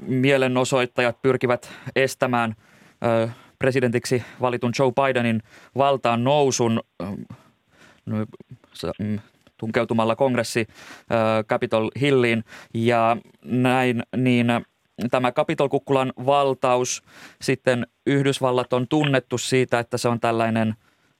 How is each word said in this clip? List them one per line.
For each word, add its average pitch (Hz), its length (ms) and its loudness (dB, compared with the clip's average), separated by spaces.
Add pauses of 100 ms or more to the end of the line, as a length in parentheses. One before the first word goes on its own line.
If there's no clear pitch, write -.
mielenosoittajat 127 1200 0
pyrkivät 123 500 0 (240)
estämään, 123 580 0 (500)
äh, 117 320 0 (220)
presidentiksi 123 640 0 (180)
valitun 123 380 0
Joe 131 140 2
Bidenin 120 500 0 (340)
valtaan 120 480 2
nousun, 127 560 2 (220)
ähm, 98 120 -8 (920)
no, 110 100 -6 (560)
sa-, - 260 -8
mm, 104 200 -4 (380)
tunkeutumalla 113 600 0
kongressi, 120 520 0
äh, 110 760 -2
Capitol 117 460 -2 (100)
Hilliin. 120 440 2 (300)
Ja 113 420 2 (280)
näin, 127 580 0 (140)
niin, 120 340 2
äh, 117 120 0 (480)
tämä 127 220 0
Capitol-kukkulan 139 800 0 (140)
valtaus, 131 760 0 (400)
sitten 123 440 0 (200)
Yhdysvallat 131 680 0
on 127 160 0
tunnettu 139 500 0
siitä, 127 400 0
että 120 200 -4
se 123 100 0
on 117 120 -2
tällainen 113 540 0 (460)